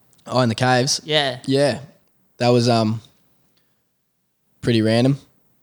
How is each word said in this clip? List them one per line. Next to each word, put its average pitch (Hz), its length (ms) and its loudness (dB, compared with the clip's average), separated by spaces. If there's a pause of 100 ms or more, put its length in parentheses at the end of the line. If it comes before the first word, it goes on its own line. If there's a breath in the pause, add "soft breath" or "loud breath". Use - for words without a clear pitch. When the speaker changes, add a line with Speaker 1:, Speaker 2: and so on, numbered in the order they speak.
(260)
Speaker 1:
Oh, 123 140 -2
in 123 100 2
the 110 40 -2
caves? 127 500 0
Speaker 2:
Yeah. 143 420 -4
Speaker 1:
Yeah. 135 340 0 (580)
That 120 120 0
was, 120 180 2
um, 110 320 0 (1600)
pretty 117 220 0
random. 120 360 2 (440)